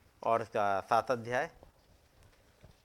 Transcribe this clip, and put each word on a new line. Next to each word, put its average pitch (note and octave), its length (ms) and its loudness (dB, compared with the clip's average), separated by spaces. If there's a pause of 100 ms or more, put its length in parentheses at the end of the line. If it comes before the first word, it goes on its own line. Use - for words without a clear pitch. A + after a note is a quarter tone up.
(240)
और A2+ 180 2
इसका G2+ 400 0
सात A2+ 300 2
अध्याय, B2 400 -4 (1300)